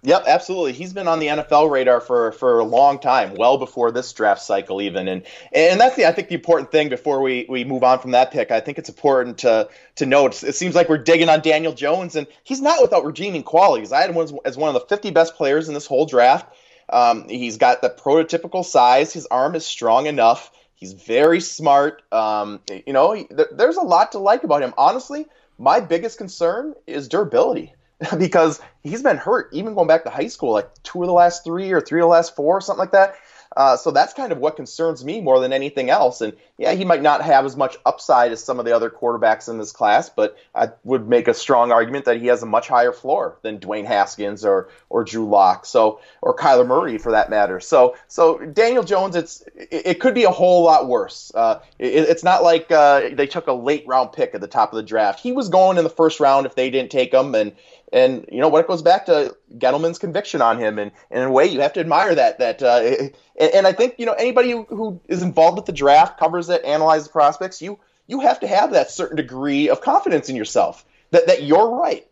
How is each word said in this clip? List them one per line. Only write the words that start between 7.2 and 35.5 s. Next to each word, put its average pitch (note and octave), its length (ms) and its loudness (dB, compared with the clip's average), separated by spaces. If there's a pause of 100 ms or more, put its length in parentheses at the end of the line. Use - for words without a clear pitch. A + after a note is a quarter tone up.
we, B2+ 260 -4
we B2+ 140 -6
move B2+ 200 -4
on B2+ 140 4
from B2+ 140 -8
that B2+ 180 4
pick. D3 220 -4
I A2+ 80 0
think C#3+ 180 -10
it's - 100 -14
important B2+ 520 -2
to, A2 280 2 (280)
to D3 100 -4
note, C3+ 380 2
it C#3 100 -6
seems F3 220 -6
like E3+ 140 2
we're D#3 100 0
digging E3 280 2
on D#3 140 2
Daniel D#3 320 0
Jones, E3+ 420 -4
and D3 120 -6 (160)
he's C4+ 180 -8
not D4 220 2
without F#3 200 2
redeeming D#3+ 380 -8
qualities. D#3+ 500 2
I C#3+ 100 0
had F#3 100 -2
him E3+ 60 -4
as, D#3 140 -4 (140)
as B2 120 -6
one D3+ 160 -2
of B2+ 60 0
the - 80 -10
fifty G#3 220 -4
best E3 260 2
players D#3 320 -2
in D3+ 60 -12
this - 140 -12
whole C#3 180 0
draft. C3 500 2 (360)
Um, A#2 380 0
he's A#2 280 -10
got B2 260 2
the B2 60 0
prototypical E3 760 -2
size. B2+ 480 2
His D#3 140 -14
arm C3+ 260 -2
is D#3+ 100 -8
strong A#2 440 -2
enough. B2+ 420 0 (240)
He's F#2+ 200 -20
very C#3+ 460 2
smart. C#3+ 640 0 (100)
Um, G#2+ 500 -4 (260)
you C3+ 60 -8
know, D3+ 180 4
he, G#3+ 140 -8
th-, D3 260 -2
there's C4 260 0
a F#4 60 -2
lot F#3 300 2
to G#3+ 40 -10
like G3+ 260 0
about D3 200 0
him. B2+ 120 -8
Honestly, B3+ 520 -2 (320)
my D3 220 2
biggest E3+ 360 -6
concern G3+ 560 -6 (140)
is C#3 200 -10
durability F#3+ 680 -2 (200)
<laughs> - 220 -8
because E3 420 2 (220)
he's A3 220 -10
been G#3+ 140 2
hurt, G#3+ 360 -4
even G#3 220 -8
going F3 120 0
back E3 180 2
to - 40 -8
high C#3+ 200 -6
school, B2+ 240 -4
like, G#2 180 -2 (100)
two F3+ 220 -8
of - 20 -4
the F3+ 80 -2
last F3 300 4
three F#3 300 -6
or E3 60 2
three D#3 200 -4
of E3+ 60 2
the - 20 4
last E3+ 280 2
four, D#3+ 240 -2
something F#3 200 -8
like F#3+ 140 -4
that. G3 200 4 (440)
Uh, C3+ 180 4
so - 140 -4
that's C#3+ 240 0
kind B3+ 180 -8
of D3+ 60 -4
what D3+ 180 -4
concerns D3 480 -6
me E3+ 180 -10
more C3 180 2
than B2+ 120 -2